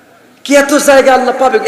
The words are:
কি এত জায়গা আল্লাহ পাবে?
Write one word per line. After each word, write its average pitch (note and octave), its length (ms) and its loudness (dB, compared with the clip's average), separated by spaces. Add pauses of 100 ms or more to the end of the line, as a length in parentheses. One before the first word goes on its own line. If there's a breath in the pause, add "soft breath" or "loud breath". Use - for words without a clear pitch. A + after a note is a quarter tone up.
(440)
কি C4+ 120 0
এত C#4 180 0
জায়গা C4+ 400 2
আল্লাহ B3 240 -2
পাবে? B3 300 0